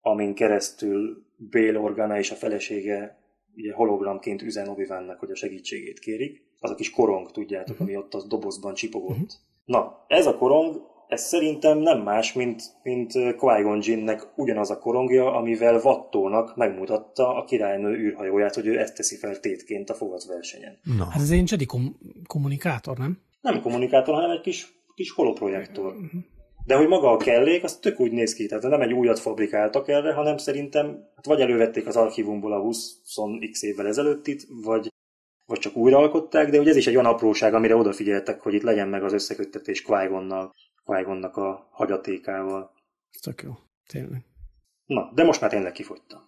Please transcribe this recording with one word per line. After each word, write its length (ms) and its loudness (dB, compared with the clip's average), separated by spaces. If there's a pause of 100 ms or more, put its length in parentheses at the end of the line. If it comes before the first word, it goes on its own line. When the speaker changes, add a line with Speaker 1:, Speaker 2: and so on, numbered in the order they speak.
Speaker 1:
amin 340 0
keresztül 880 0 (260)
Bail 280 2
Organa 400 -2
és 120 -4
a 40 -10
felesége 840 -6 (400)
ugye 160 -10
hologramként 720 -2
üzen 260 -8
Obi-Wannak, 500 -10
hogy 120 -12
a 60 -8
segítségét 640 -12
kérik. 520 -10 (100)
Az 100 -6
a 40 -8
kis 160 -8
korong, 400 0
tudjátok, 480 -10
Speaker 2:
Mhm. 100 -4
Speaker 1:
ami 80 -6
ott 180 -12
a 120 -8
dobozban 480 -8
csipogott. 420 -8
Speaker 2:
Mhm. 80 -4 (400)
Speaker 1:
Na, 440 -2
ez 180 6
a 100 2
korong, 540 2 (180)
ez 180 -6
szerintem 520 2
nem 220 4
más, 320 0
mint, 300 -4 (200)
mint, 320 -4
ö, 200 0
Qui-Gon 480 4
Jinnnek 540 -2
ugyanaz 340 -2
a 80 -6
korongja, 560 2
amivel 400 4 (100)
Wattónak 720 2
megmutatta 800 -2
a 80 -6
királynő 520 0
űrhajóját, 580 0
hogy 120 -4
ő 120 0
ezt 180 -4
teszi 200 -6
fel 240 -8
tétként 500 -8
a 40 -4
fogatversenyen. 840 -12 (200)
Speaker 3:
Na. 60 0
Speaker 2:
Hát 180 -4
ez 80 0
egy 200 4
Jedi 160 -2
kom-, 300 -6 (300)
kommunikátor, 720 -6
nem? 200 -4 (220)
Speaker 1:
Nem 220 -2
kommunikátor, 520 2
hanem 160 0
egy 100 -4
kis, 320 -8 (220)
kis 160 -10
holoprojektor. 840 -4
Speaker 2:
Mhm. 220 -12 (500)
Speaker 1:
De 100 4
hogy 120 6
maga 220 6
a 60 6
kellék, 480 4
az 140 -6
tök 220 -2
úgy 120 2
néz 220 0
ki, 120 -6
tehát 180 -4
nem 160 4
egy 120 2
újat 260 4
fabrikáltak 680 0
erre, 240 2
hanem 240 0
szerintem, 500 -2 (280)
hát 120 -18
vagy 140 4
elővették 460 2
az 100 -2
archívumból 560 0
a 80 0
húsz 400 -6 (520)
x 100 -8
évvel 240 -4
ezelőttit, 600 -2 (180)
vagy, 240 0 (580)
vagy 120 -6
csak 180 -6
újraalkották, 720 4
de 100 6
ugye 100 6
ez 60 8
is 100 4
egy 100 2
olyan 160 6
apróság, 420 4
amire 220 6
odafigyeltek, 640 0
hogy 140 -4
itt 80 0
legyen 260 0
meg 160 -4
az 80 -2
összeköttetés 680 -6
Qui-Gonnal, 680 -2 (340)
Qui-Gonnak 520 -4
a 340 -6
hagyatékával. 1000 -6 (520)
Speaker 2:
Tök 200 -12
jó, 80 -14 (420)
tényleg. 320 -10 (600)
Speaker 1:
Na, 280 -2
de 100 6
most 160 4
már 100 2
tényleg 220 -2
kifogytam. 560 -16